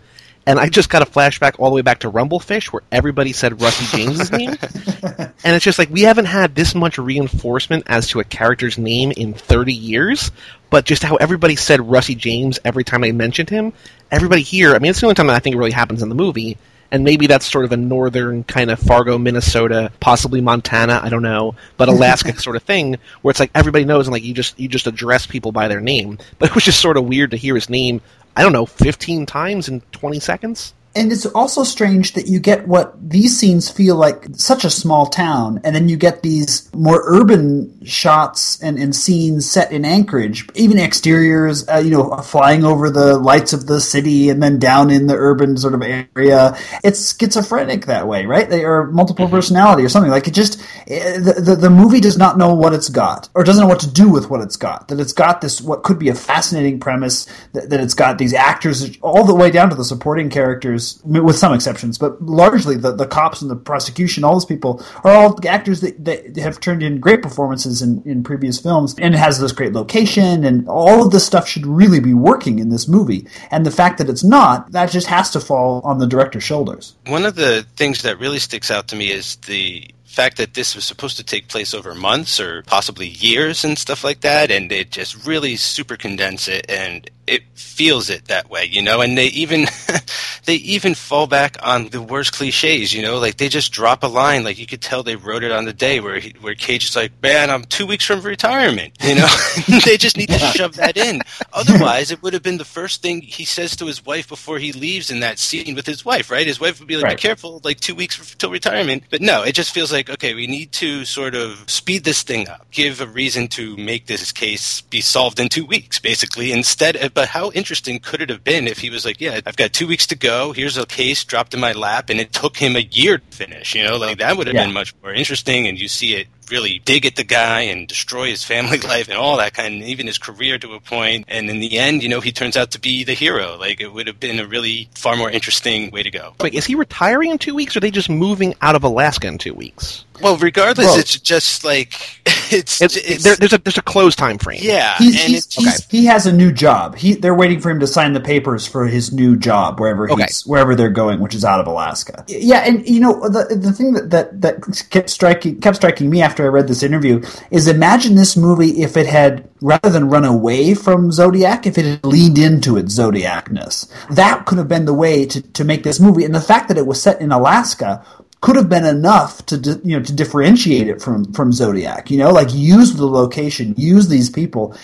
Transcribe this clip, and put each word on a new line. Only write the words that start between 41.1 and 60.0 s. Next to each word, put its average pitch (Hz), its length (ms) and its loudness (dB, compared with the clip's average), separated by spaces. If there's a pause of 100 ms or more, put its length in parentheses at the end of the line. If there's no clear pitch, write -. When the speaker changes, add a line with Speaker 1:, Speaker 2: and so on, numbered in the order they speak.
Speaker 2:
uh, 156 80 2
you 160 140 2
know, 139 280 2
flying 151 460 4
over 151 260 2
the 139 260 6
lights 135 360 4
of 131 160 -4
the 147 120 0
city 143 500 2
and 143 120 0
then 143 160 4
down 135 320 4
in 139 160 4
the 143 80 2
urban 139 420 2
sort 131 180 -2
of 120 80 -2
area. 131 760 2 (260)
It's - 340 0
schizophrenic 226 680 -2
that 104 220 -2
way, 98 180 -4
right? 156 240 2
They 170 140 0
are 156 240 0
multiple 175 320 0
Speaker 1:
Mm-hmm. 180 160 0
Speaker 2:
personality 185 480 4
or 123 60 2
something. 180 200 4
Like, 135 180 2
it 151 60 -4
just, 208 260 0 (280)
eh, 180 300 -6
the, 185 220 4
the, 180 160 4
the 180 140 6
movie 208 300 8
does 196 160 2
not 185 220 4
know 175 160 4
what 160 180 4
it's 147 160 -2
got, 107 460 -2
or 175 100 4
doesn't 202 180 6
know 190 60 6
what 180 120 4
to 143 100 -6
do 190 180 8
with 143 220 4
what 127 100 -2
it's 101 160 -8
got. - 320 -8
That 143 100 -6
it's 139 140 -4
got 170 280 2
this, - 200 -6
what 143 220 -6
could 185 160 2
be 151 100 0
a 120 60 2
fascinating 143 640 -2
premise, 127 460 -4 (260)
that, 135 180 -10
that 139 100 0
it's 123 140 -4
got 127 240 2
these 127 160 0
actors 135 680 0
all 165 220 4
the 190 100 4
way 175 160 6
down 175 200 6
to 143 60 -2
the 127 80 -6
supporting 147 460 -4